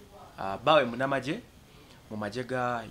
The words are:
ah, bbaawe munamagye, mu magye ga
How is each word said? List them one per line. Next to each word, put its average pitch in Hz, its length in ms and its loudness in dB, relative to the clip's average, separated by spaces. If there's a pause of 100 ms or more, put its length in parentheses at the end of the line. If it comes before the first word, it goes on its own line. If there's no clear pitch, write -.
(380)
ah, 98 180 -2
bbaawe 139 280 6
munamagye, 135 560 -2 (680)
mu 110 60 -6
magye 107 280 -4
ga 123 460 -2